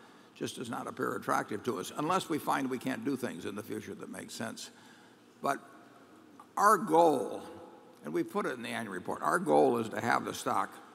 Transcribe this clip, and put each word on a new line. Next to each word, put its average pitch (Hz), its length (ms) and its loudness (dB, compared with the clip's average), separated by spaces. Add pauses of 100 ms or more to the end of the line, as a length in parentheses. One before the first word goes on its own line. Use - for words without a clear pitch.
(360)
just - 200 -8
does 120 140 -8
not - 180 -6
appear 123 280 -4
attractive 135 480 -2
to 110 160 -2
us, - 180 -8
unless 175 300 0
we 151 120 -2
find 143 280 0
we 127 120 -4
can't 120 260 -6
do 139 100 0
things 92 300 -6
in 101 100 -6
the 104 60 -8
future 104 320 -8
that 90 160 -12
make 101 220 -12
sense. - 400 -10 (720)
But 139 160 0 (960)
our 202 200 8
goal, 156 640 4 (600)
and 151 100 -8
we 170 100 2
put 202 240 -4
it 139 60 -2
in 117 100 -10
the 120 60 -6
annual 117 240 -6
report, - 280 -6
our 156 160 4
goal 147 400 6
is 110 120 0
to 104 120 -4
have 120 240 2
the 101 80 -4
stock 104 400 -2 (220)